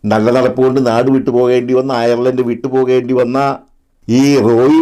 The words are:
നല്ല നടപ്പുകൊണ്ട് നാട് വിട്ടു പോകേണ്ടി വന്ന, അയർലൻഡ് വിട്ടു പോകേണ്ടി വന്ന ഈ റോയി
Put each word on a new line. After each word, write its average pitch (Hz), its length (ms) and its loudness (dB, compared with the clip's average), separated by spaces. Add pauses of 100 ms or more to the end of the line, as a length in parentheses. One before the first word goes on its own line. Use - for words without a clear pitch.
നല്ല 107 260 2
നടപ്പുകൊണ്ട് 127 560 0
നാട് 120 240 0
വിട്ടു 135 180 0
പോകേണ്ടി 123 440 0
വന്ന, 131 200 -2
അയർലൻഡ് 120 480 -2
വിട്ടു 120 260 -6
പോകേണ്ടി 127 460 -2
വന്ന 131 460 -2 (500)
ഈ 139 280 2
റോയി 123 440 2